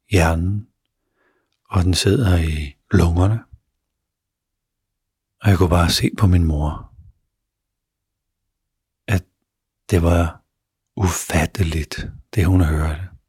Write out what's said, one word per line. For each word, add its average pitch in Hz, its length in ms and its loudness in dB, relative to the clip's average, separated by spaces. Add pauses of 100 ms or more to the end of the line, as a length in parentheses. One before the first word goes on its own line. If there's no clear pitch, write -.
(120)
hjernen, 87 560 0 (1000)
og 95 140 -2
den 87 100 0
sidder 98 440 0
i 76 380 -4 (160)
lungerne. 92 520 2 (2000)
Og 107 80 2
jeg 98 80 4
kunne 87 120 2
bare 85 200 4
se - 280 0
på 104 100 2
min 90 160 4
mor, 76 480 -4 (2250)
at 98 160 -2 (680)
det 87 140 2
var 85 380 0 (540)
ufatteligt, 82 1120 -4 (280)
det 92 100 0
hun 92 180 2
hørte. 78 460 -4 (200)